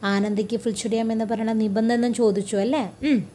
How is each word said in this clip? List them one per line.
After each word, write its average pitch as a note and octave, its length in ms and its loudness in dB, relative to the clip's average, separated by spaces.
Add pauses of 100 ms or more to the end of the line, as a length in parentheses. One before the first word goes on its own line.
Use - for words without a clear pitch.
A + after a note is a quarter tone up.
(100)
ആനന്ദിക്ക് G#3 520 0
ഫുൾ A3+ 200 -2
ചുടിയാം A3+ 320 -2
എന്ന് A3 160 0
പറയുന്ന A3+ 320 -2
നിബന്ധന A3+ 460 2 (120)
ചോദിച്ചു G3+ 360 2
അല്ലേ? B3 240 0 (280)
ഉം. C4+ 100 4 (160)